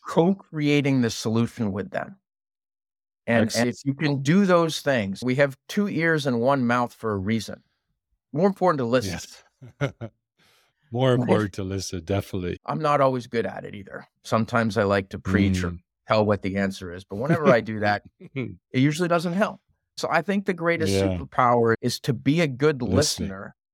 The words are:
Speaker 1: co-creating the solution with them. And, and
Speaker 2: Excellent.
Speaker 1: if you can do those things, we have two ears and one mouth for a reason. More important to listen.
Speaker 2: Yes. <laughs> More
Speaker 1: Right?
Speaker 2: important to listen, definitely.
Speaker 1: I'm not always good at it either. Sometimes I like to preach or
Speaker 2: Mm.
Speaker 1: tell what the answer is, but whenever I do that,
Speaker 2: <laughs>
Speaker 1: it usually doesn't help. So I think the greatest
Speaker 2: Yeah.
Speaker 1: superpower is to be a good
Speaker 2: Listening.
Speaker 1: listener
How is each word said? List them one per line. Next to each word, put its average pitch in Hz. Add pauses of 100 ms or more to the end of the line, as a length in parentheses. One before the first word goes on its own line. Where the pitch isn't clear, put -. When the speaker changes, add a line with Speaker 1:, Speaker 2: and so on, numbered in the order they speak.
Speaker 1:
co-creating 147
the 113
solution 113
with 95
them. - (1120)
And, 117
and 110
Speaker 2:
Excellent. 113
Speaker 1:
if 104
you 139
can 143
do 180
those 170
things, 104
we 127
have 139 (120)
two 208
ears 156
and 120
one 131
mouth 120
for 110
a 101
reason. 101 (680)
More 165
important 185
to 127
listen. 113 (600)
Speaker 2:
Yes. 139
<laughs> - (800)
More 127
Speaker 1:
Right? 123
Speaker 2:
important 110
to 98
listen, 95
definitely. 92
Speaker 1:
I'm 151
not 147
always 131
good 117
at -
it 98
either. - (160)
Sometimes 113
I 107
like 98
to -
preach 95
or 87
Speaker 2:
Mm. 85 (300)
Speaker 1:
tell 110
what 104
the 95
answer 98
is, 90
but 98
whenever 151
I 120
do 107
that, 104 (100)
Speaker 2:
<laughs> -
Speaker 1:
it 113 (140)
usually 151
doesn't 170
help. 190 (360)
So -
I 160
think 196
the 196
greatest 165
Speaker 2:
Yeah. 98 (120)
Speaker 1:
superpower 117
is 123
to -
be 143
a 165
good 139
Speaker 2:
Listening. 92
Speaker 1:
listener 95 (180)